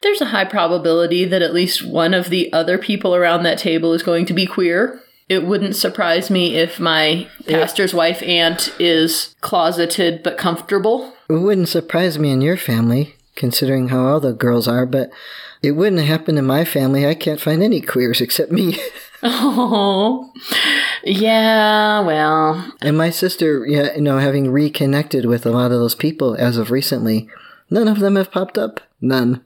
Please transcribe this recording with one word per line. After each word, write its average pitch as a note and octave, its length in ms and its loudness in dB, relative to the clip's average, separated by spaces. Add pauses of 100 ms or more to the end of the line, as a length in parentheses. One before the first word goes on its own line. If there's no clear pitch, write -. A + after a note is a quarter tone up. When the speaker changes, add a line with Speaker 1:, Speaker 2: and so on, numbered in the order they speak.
Speaker 1:
there's G4+ 200 0
a C#4 40 0
high G#3 200 -2
probability E3+ 800 0
that F3+ 180 0
at D3 100 -2
least F3+ 320 0
one E3+ 280 0
of F3+ 160 0
the F3 220 0
other E3 260 0
people G3 380 -2
around F3 280 2
that E3+ 160 0
table E3 340 0
is E3 100 0
going E3+ 240 0
to F3+ 60 -2
be F#3 140 0
queer. F#3+ 520 0 (300)
It F#3 160 0
wouldn't G3 300 -2
surprise F#3 540 -2
me F3+ 260 2
if E3 240 -2
my D#3+ 480 0 (180)
Speaker 2:
Yeah. D#3+ 140 0
Speaker 1:
pastor's F#3 340 0
wife E3+ 300 0
aunt E3+ 560 0
is E3 600 0
closeted E3+ 840 0
but - 140 -4
comfortable. G3+ 760 -2 (160)
Speaker 2:
It D#3 60 2
wouldn't F#3 340 2
surprise E3 480 -2
me D3 140 2
in C3 100 2
your E3 160 0
family, A#2+ 580 0 (200)
considering C3 540 0
how B2+ 160 2
all C#3+ 140 2
the C3+ 140 0
girls A#2+ 340 0
are, B2 180 0
but C3 260 -2 (500)
it C#3+ 100 0
wouldn't F3 300 2
happen D#3 360 0
in C3+ 80 0
my C#3 200 2
family. C#3 420 0
I D3+ 60 2
can't D#3 260 -4
find D#3+ 220 0
any G#3 200 2
queers B2 400 0
except - 300 -2
me. F#3 320 0
<laughs> C5 40 -8 (360)
Speaker 1:
Oh, A#3+ 1120 0 (680)
yeah, G#3+ 960 2
well. D#3 840 0
Speaker 2:
And D3+ 160 2
my E3 140 2
sister, D#3+ 560 0
yeah, D3 280 0
you D3+ 60 -2
know, C#3+ 160 2
having C#3 320 2
reconnected C#3+ 800 0
with A#2+ 180 0
a A#2 60 2
lot B2 200 2
of B2 60 2
those A#2 160 0
people D3 460 -2
as A#2+ 180 0
of A2 140 -2
recently, A2+ 580 0 (400)
none G#3+ 180 2
of G#3 120 2
them G3 160 2
have F#3+ 160 0
popped F#3 260 -4
up. - 240 -4 (180)
None. B2+ 460 0